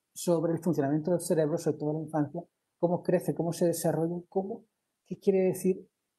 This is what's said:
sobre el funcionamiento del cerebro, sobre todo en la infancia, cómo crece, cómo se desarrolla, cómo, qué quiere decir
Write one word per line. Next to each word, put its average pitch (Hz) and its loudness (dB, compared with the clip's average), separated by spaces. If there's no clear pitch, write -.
sobre 170 0
el 160 -2
funcionamiento 151 0
del 170 2
cerebro, 160 2
sobre 151 -2
todo 151 -4
en 151 -4
la 160 -6
infancia, 151 -4
cómo 170 0
crece, 175 0
cómo 165 -2
se 175 0
desarrolla, 165 0
cómo, 196 -6
qué 185 -8
quiere 190 2
decir 185 0